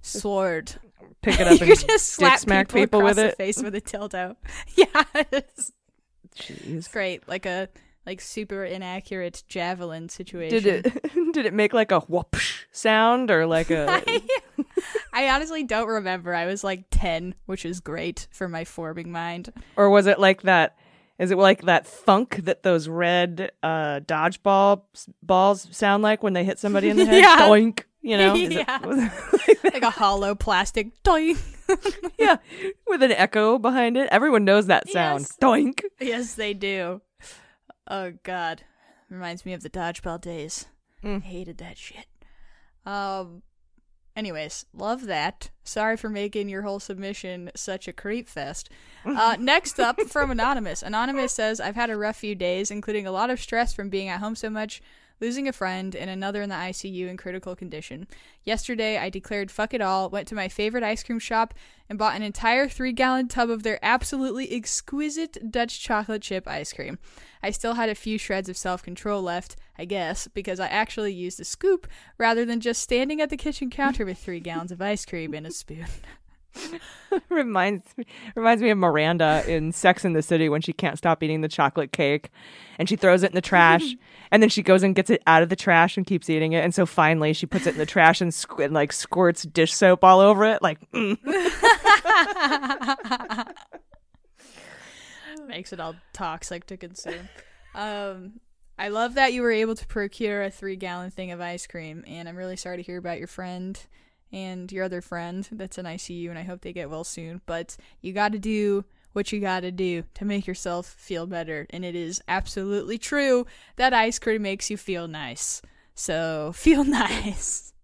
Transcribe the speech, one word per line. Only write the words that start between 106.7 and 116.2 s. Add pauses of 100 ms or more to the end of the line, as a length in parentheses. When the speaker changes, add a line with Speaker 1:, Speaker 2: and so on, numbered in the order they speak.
Speaker 1:
get
well
soon.
But (260)
you
gotta
do (280)
what
you
gotta
do (120)
to
make
yourself
feel
better,
and
it
is
absolutely
true (300)
that
ice
cream
makes
you
feel
nice. (340)
So,